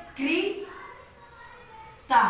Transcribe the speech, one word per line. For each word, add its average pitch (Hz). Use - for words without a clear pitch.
क्रीता, 330